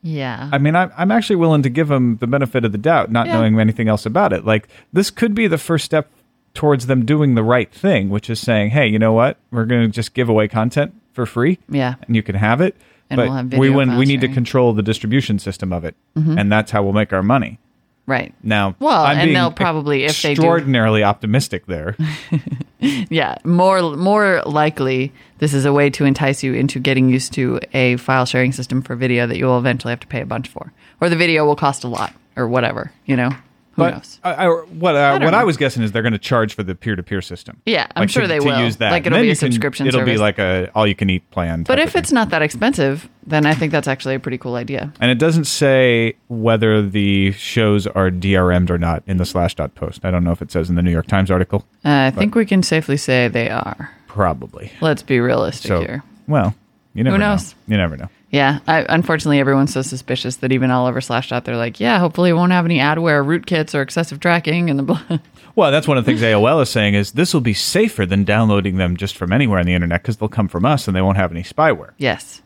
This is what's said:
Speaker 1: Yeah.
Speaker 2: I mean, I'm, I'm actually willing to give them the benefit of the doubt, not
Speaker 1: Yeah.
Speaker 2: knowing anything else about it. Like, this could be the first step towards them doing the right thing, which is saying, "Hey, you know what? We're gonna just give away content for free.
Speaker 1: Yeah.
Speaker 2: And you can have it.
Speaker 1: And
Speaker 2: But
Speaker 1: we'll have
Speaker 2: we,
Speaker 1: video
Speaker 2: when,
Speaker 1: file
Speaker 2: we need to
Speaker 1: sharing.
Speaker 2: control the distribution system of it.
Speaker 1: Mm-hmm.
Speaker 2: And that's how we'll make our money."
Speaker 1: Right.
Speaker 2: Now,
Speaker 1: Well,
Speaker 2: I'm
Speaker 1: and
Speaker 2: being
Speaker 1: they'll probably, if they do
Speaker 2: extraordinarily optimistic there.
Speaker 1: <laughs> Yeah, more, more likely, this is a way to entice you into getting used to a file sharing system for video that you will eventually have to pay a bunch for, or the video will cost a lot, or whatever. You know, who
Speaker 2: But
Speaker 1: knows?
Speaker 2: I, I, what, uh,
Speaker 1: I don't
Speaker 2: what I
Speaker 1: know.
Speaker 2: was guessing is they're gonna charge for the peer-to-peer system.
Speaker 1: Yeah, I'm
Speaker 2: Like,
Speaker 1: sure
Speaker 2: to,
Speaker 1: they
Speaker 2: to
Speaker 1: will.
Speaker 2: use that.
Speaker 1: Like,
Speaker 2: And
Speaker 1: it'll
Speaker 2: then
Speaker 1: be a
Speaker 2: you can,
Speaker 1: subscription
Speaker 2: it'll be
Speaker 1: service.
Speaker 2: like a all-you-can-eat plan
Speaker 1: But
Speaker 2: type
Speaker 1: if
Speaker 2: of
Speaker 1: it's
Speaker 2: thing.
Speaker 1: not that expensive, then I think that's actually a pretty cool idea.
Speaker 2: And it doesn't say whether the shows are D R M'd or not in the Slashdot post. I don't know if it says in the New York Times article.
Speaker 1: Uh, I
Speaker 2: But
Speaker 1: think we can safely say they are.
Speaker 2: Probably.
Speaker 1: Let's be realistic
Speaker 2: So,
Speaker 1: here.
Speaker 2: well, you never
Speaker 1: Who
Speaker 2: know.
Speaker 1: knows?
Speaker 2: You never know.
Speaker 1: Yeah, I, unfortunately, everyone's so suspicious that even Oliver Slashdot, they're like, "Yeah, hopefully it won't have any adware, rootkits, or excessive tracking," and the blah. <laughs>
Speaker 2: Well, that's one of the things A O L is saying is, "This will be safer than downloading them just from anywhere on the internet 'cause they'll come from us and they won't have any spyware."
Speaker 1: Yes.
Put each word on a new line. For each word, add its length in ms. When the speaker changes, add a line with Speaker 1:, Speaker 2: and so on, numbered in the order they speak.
Speaker 1:
Yeah. 500
Speaker 2:
I 60
mean, 180
I'm, 220
I'm 140
actually 260
willing 260
to 60
give 180
them 300
the 100
benefit 380
of 80
the 40
doubt, 340
not 160
Speaker 1:
Yeah. 100
Speaker 2:
knowing 220
anything 280
else 180
about 280
it. 120
Like, 220
this 180
could 240
be 140
the 100
first 280
step 240
towards 340
them 180
doing 300
the 80
right 280
thing, 380
which 200
is 100
saying, 320
"Hey, 160
you 120
know 140
what? 240
We're 140
gonna 220
just 260
give 160
away 200
content 440
for 120
free. 320
Speaker 1:
Yeah. 260
Speaker 2:
And 120
you 60
can 120
have 260
it. 140
Speaker 1:
And 80
Speaker 2:
But 100
Speaker 1:
we'll 100
have 160
Speaker 2:
we, 140
Speaker 1:
video 100
Speaker 2:
when, 120
Speaker 1:
file 100
Speaker 2:
we 60
need 160
to 60
Speaker 1:
sharing. 80
Speaker 2:
control 380
the 100
distribution 560
system 340
of 120
it. 100
Speaker 1:
Mm-hmm. 200
Speaker 2:
And 140
that's 200
how 120
we'll 100
make 200
our 100
money." 360
Speaker 1:
Right. 280
Speaker 2:
Now, 380
Speaker 1:
Well, 240
Speaker 2:
I'm 120
Speaker 1:
and 100
Speaker 2:
being 80
Speaker 1:
they'll 160
probably, 520
if 180
they 140
do 60
Speaker 2:
extraordinarily 640
optimistic 640
there. 340
Speaker 1:
<laughs> 340
Yeah, 360
more, 500
more 500
likely, 680
this 160
is 100
a 80
way 200
to 120
entice 400
you 100
into 260
getting 300
used 240
to 280
a 220
file 300
sharing 260
system 300
for 160
video 280
that 120
you 80
will 120
eventually 340
have 100
to 60
pay 120
a 60
bunch 240
for, 240
or 100
the 60
video 300
will 100
cost 300
a 20
lot, 260
or 100
whatever. 460
You 100
know, 140
who 80
Speaker 2:
But 180
Speaker 1:
knows? 280
Speaker 2:
I, 100
I, 160
what, 460
uh, 40
Speaker 1:
I 140
don't 100
Speaker 2:
what 100
I 60
Speaker 1:
know. 80
Speaker 2:
was 100
guessing 240
is 120
they're 100
gonna 160
charge 340
for 80
the 140
peer-to-peer 480
system. 420
Speaker 1:
Yeah, 300
I'm 60
Speaker 2:
Like, 100
Speaker 1:
sure 120
Speaker 2:
to, 40
Speaker 1:
they 100
Speaker 2:
to 80
Speaker 1:
will. 140
Speaker 2:
use 180
that. 140
Speaker 1:
Like, 140
Speaker 2:
And 100
Speaker 1:
it'll 20
Speaker 2:
then 60
Speaker 1:
be 60
a 20
Speaker 2:
you 60
can, 140
Speaker 1:
subscription 360
Speaker 2:
it'll 140
be 40
Speaker 1:
service. 40
Speaker 2:
like 180
a 360
all-you-can-eat 560
plan 320
Speaker 1:
But 140
Speaker 2:
type 100
Speaker 1:
if 80
Speaker 2:
of 60
Speaker 1:
it's 80
Speaker 2:
thing. 60
Speaker 1:
not 140
that 140
expensive, 680
then 220
I 80
think 160
that's 160
actually 260
a 60
pretty 180
cool 180
idea. 440
Speaker 2:
And 100
it 80
doesn't 280
say 680
whether 560
the 480
shows 560
are 240
D 240
R 160
M'd 180
or 80
not 300
in 100
the 60
Slashdot 500
post. 320
I 60
don't 120
know 100
if 100
it 80
says 180
in 60
the 80
New 80
York 160
Times 240
article. 340
Speaker 1:
Uh, 60
I 220
Speaker 2:
But 80
Speaker 1:
think 160
we 100
can 160
safely 360
say 300
they 220
are. 400
Speaker 2:
Probably. 640
Speaker 1:
Let's 200
be 180
realistic 500
Speaker 2:
So, 100
Speaker 1:
here. 240
Speaker 2:
well, 260
you 100
never 120
Speaker 1:
Who 60
Speaker 2:
know. 100
Speaker 1:
knows? 240
Speaker 2:
You 100
never 200
know. 120
Speaker 1:
Yeah, 340
I, 220
unfortunately, 500
everyone's 320
so 120
suspicious 540
that 140
even 200
Oliver 280
Slashdot, 460
they're 100
like, 240
"Yeah, 200
hopefully 320
it 20
won't 180
have 140
any 140
adware, 440
rootkits, 520
or 60
excessive 380
tracking," 500
and 100
the 40
blah. 260
<laughs> 100
Speaker 2:
Well, 160
that's 160
one 120
of 40
the 80
things 120
A 100
O 140
L 140
is 80
saying 260
is, 160
"This 200
will 100
be 120
safer 540
than 160
downloading 540
them 200
just 180
from 160
anywhere 280
on 80
the 80
internet 280
'cause 140
they'll 100
come 200
from 180
us 220
and 100
they 40
won't 160
have 140
any 120
spyware." 560
Speaker 1:
Yes. 460